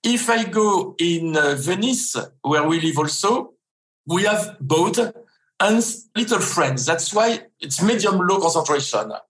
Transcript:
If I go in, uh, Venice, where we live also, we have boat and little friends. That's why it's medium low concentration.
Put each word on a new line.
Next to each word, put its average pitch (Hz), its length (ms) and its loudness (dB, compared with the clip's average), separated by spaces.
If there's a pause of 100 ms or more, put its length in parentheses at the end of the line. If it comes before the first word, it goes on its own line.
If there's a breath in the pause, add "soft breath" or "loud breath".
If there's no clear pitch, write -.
If 240 260 0
I 226 160 2
go 202 520 0
in, 165 400 0
uh, 143 180 2
Venice, 190 600 -2 (260)
where 151 260 0
we 165 140 0
live 156 160 0
also, 196 560 -2 (540)
we 175 160 0
have 208 360 -2
boat 156 380 2 (640 soft breath)
and 220 360 2 (200)
little 226 240 0
friends. 135 460 0
That's 165 280 -2
why 226 280 2 (180)
it's 147 240 -4
medium 202 340 2
low 185 220 2
concentration. 143 720 -2 (160)